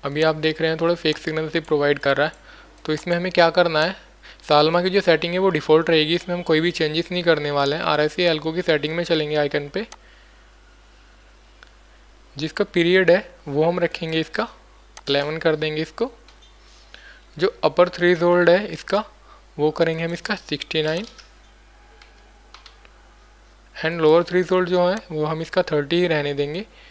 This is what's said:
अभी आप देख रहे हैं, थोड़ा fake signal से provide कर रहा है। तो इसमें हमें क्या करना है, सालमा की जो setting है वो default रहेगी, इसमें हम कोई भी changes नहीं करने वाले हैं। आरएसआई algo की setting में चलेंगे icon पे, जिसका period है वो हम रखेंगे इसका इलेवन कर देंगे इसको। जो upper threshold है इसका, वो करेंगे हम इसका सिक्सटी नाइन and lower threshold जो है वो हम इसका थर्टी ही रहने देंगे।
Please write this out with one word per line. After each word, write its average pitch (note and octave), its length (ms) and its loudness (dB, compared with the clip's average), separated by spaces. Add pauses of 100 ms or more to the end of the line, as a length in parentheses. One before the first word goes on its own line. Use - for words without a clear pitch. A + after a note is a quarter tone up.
अभी C#3+ 200 -4
आप D#3+ 140 2
देख D#3 240 -4
रहे D#3+ 100 0
हैं, D#3+ 100 -4
थोड़ा E3+ 140 2
fake D#3 240 -2
signal D#3 300 -6
से E3 120 -2
provide D3 380 0
कर C#3 180 0
रहा D3 100 2
है। D#3+ 60 -6 (520)
तो D#3 80 -4
इसमें E3+ 240 -4
हमें F3+ 160 -4
क्या E3+ 180 4
करना D#3+ 320 2
है, F3+ 140 -2 (480)
सालमा D#3 380 4
की F#3 80 0
जो F#3+ 100 2
setting E3+ 320 2
है F3+ 60 -2
वो F#3+ 120 2
default D#3 400 2
रहेगी, D#3 240 2
इसमें F3 200 -4
हम F3 80 -6
कोई D#3+ 180 2
भी E3+ 100 0
changes D#3+ 420 -4
नहीं F3+ 100 -4
करने D3+ 280 2
वाले C#3+ 260 0
हैं। D3+ 80 -6
आरएसआई D3+ 420 0
algo D#3+ 260 -2
की F3 100 -4
setting D3+ 340 -2
में F3 80 -4
चलेंगे D3+ 320 0
icon D3 320 -2
पे, G#3 180 -8 (2500)
जिसका D#3 300 -4
period F3 440 4
है F#3+ 140 6 (240)
वो D3 160 0
हम F3 160 0
रखेंगे D#3+ 400 -2
इसका - 280 -4 (520)
इलेवन C#3+ 380 -2
कर D#3+ 180 2
देंगे D#3 260 -4
इसको। - 280 -6 (1300)
जो E3+ 180 -2 (100)
upper E3+ 260 4
threshold F3 600 2
है G3 180 2
इसका, F#3+ 360 -4 (540)
वो D3+ 140 0
करेंगे E3 320 -2
हम E3+ 80 -6
इसका G3+ 240 -6
सिक्सटी - 460 -6
नाइन D#3+ 240 -4 (2750)
and E3 240 -4
lower D#3+ 240 6
threshold F3+ 440 0
जो F3+ 200 2
है F#3+ 80 0 (140)
वो D#3 160 -4
हम D#3+ 160 -6
इसका F3 220 -2
थर्टी D#3 320 -2
ही F3+ 120 2
रहने D3 260 -2
देंगे। D3 320 -6 (240)